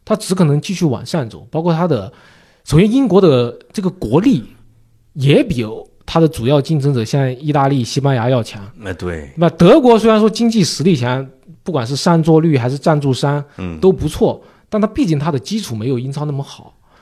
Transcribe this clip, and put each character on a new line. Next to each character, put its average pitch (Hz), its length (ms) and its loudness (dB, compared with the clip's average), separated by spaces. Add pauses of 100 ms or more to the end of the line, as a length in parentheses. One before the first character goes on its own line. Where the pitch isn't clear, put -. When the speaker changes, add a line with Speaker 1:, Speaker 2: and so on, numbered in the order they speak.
Speaker 1:
他 214 100 -2
只 208 220 -4
可 185 80 4
能 147 160 2
继 - 120 -8
续 175 120 -4
往 123 200 -2
上 127 240 -6
走。 - 220 -18
包 156 100 -6
括 170 140 0
他 170 140 -2
的， 107 240 -4 (500)
首 147 160 2
先 208 100 6
英 262 200 2
国 180 120 4
的 123 380 2 (140)
这 214 100 -6
个 180 80 -2
国 127 300 0
力 202 240 2 (720)
也 151 280 2
比 123 240 -4 (400)
他 - 140 0
的 160 80 4
主 113 180 -4
要 143 140 2
竞 156 180 -2
争 139 160 0
者 113 100 -2
像 127 240 -2 (120)
意 147 120 -4
大 143 140 2
利、 139 160 0
西 123 180 -4
班 135 140 0
牙 120 160 0
要 131 100 2
强。 104 240 -12 (200)
Speaker 2:
哎， 95 100 -8
对。 82 420 -8
Speaker 1:
那 165 140 2
德 180 300 6
国 240 180 4
虽 220 100 2
然 220 120 4
说 214 100 4
经 233 180 -2
济 220 140 2
实 - 220 -2
力 185 100 4
强， 127 320 -4 (380)
不 190 80 -6
管 139 120 -2
是 135 120 -6
上 165 260 2
座 160 180 4
率 160 160 2
还 123 140 -2
是 139 80 -6
赞 151 220 0
助 139 120 0
商 143 320 -2 (120)
Speaker 2:
嗯。 87 240 -8
Speaker 1:
都 - 100 4
不 131 160 -2
错， 151 340 -2 (280)
但 214 120 -2
他 202 60 0
毕 269 180 -2
竟 160 140 0
他 156 140 -4
的 135 60 -2
基 214 220 -6
础 156 140 -10
没 110 140 -6
有 131 100 -2
英 131 140 -8
超 147 120 -8
那 147 60 -6
么 139 120 -6
好。 - 360 -18 (220)